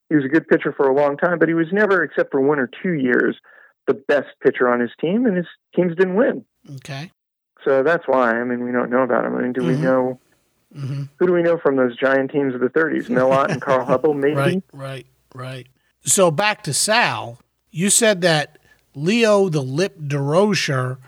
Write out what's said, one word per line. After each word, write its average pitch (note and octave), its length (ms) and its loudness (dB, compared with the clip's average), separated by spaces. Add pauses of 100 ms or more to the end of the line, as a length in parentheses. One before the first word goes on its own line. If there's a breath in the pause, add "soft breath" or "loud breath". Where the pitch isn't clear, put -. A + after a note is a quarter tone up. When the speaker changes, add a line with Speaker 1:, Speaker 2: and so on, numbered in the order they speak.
Speaker 1:
He D#3+ 60 0
was C#3+ 80 2
a C3 60 -4
good D#3 180 0
pitcher D#3 280 0
for C#3 120 2
a C3 80 4
long D3 220 2
time, F3 220 -2
but D#3+ 80 4
he E3 80 -2
was E3 160 0
never, G3 320 2
except E3 280 -4
for C#3 100 0
one C#3+ 180 2
or B2 100 -2 (140)
two - 80 -2
years, B2+ 460 0 (500 soft breath)
the C3+ 60 2
best C3 340 -2 (160)
pitcher B2+ 260 2
on A#2+ 100 2
his A#2 120 -2 (100)
team, G3+ 240 0
and G3 120 2
his E3+ 100 -4 (280)
teams E3+ 200 0
didn't F3+ 200 2
win. A#3 280 0 (320)
Speaker 2:
Okay. C#3 340 -12 (560)
Speaker 1:
So C3+ 180 2
that's D#3+ 220 0
why. C3 260 2
I A#2 120 -2
mean, B2 200 -4
we B2 80 -6
don't A#2+ 200 -2
know B2 100 2
about A#2+ 240 0
him. B2 100 -4
I B2+ 60 -2
mean, B2 120 -2
do B2+ 100 -4
we D#3 100 0
Speaker 2:
Mm-hmm. D3 100 -2
Speaker 1:
know C3 360 0 (560)
Speaker 2:
Mm-hmm. C#3 280 -8 (160)
Speaker 1:
who F3+ 80 2
do F3+ 60 2
we F3 100 0
know E3+ 160 0
from C#3 160 0
those B2 200 0
Giant C3+ 360 0
teams C#3 240 -2
of B2 40 -8
the B2+ 100 0
thirties? C3+ 380 -2
Mellott C3 440 2
and B2 100 -4
Carl C3 240 0
Speaker 2:
<laughs> - 20 -8
Speaker 1:
Hubbell, C#3+ 280 2
maybe? C#3+ 200 0
Speaker 2:
Right, F3 280 0 (100)
right, C3+ 320 -14 (300)
right. B2+ 320 -14 (360)
So F3+ 280 4
back G3+ 320 -2
to D3 100 -6
Sal, B2 680 -2 (300)
you F#3+ 220 -2
said G#3+ 300 2
that D#3 360 0 (380 soft breath)
Leo G3+ 540 2
the D3+ 120 -2
Lip C#3+ 380 -4
Durocher, C#3+ 960 0 (100 soft breath)